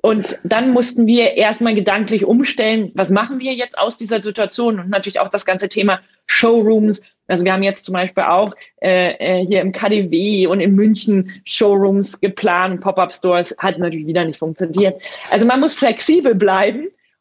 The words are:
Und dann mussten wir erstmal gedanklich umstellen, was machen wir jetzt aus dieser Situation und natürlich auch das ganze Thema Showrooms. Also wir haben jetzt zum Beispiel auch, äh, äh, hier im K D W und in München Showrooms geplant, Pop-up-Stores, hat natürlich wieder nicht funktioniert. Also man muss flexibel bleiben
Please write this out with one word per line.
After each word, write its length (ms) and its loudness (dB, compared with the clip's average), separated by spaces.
Und 420 -2
dann 280 0
mussten 360 2
wir 260 4
erstmal 420 0
gedanklich 480 0
umstellen, 720 0
was 160 -2
machen 300 0
wir 140 -6
jetzt 240 -8
aus 200 -2
dieser 240 -4
Situation 580 -2
und 100 -8
natürlich 300 -4
auch 100 -2
das 160 -6
ganze 240 -2
Thema 320 0
Showrooms. 760 2
Also 160 -2
wir 80 2
haben 120 0
jetzt 220 -2
zum 80 -8
Beispiel 300 -2
auch, 300 2
äh, 600 0
äh, 40 0
hier 160 0
im 100 -2
K 180 -2
D 220 0
W 360 0
und 140 0
in 140 4
München 720 2
Showrooms 760 0
geplant, 600 -2
Pop-up-Stores, 760 -2
hat 220 -4
natürlich 280 -4
wieder 160 0
nicht 160 -6
funktioniert. 600 -2
Also 140 2
man 140 4
muss 160 0
flexibel 600 2
bleiben 520 0